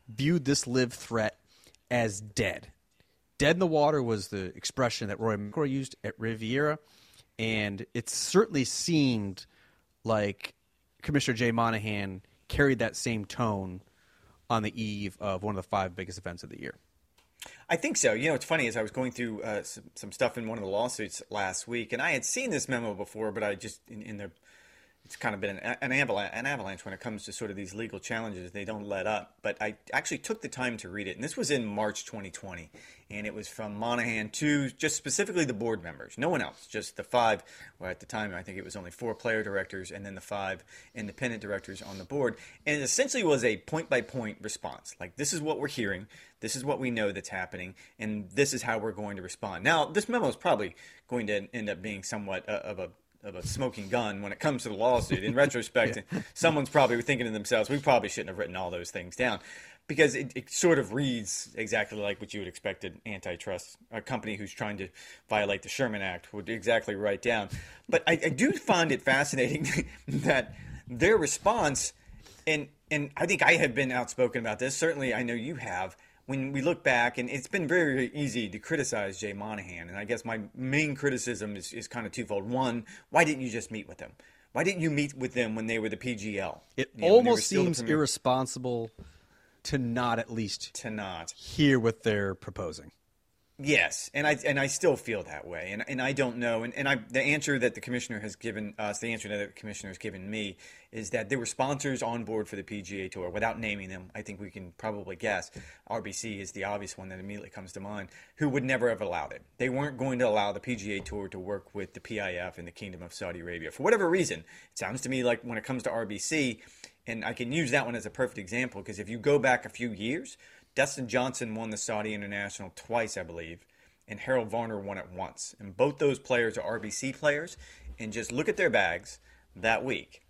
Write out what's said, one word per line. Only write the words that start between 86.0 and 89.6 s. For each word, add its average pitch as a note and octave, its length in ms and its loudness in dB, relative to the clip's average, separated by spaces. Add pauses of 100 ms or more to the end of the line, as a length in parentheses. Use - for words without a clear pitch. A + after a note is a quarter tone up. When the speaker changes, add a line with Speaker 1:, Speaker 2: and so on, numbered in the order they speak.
Speaker 2:
G G#2 240 -4
L? F#2+ 240 -4 (140)
Speaker 1:
It - 180 -2
Speaker 2:
You A2 80 -12
know, E3 40 6 (100)
when B3 80 12
they A#3+ 60 8
were - 0 -
Speaker 1:
almost A3 160 4
Speaker 2:
still F#3+ 160 4
the F#3 40 4
Speaker 1:
seems E3 120 2
Speaker 2:
premier B2+ 180 2
Speaker 1:
irresponsible B2+ 920 0 (720)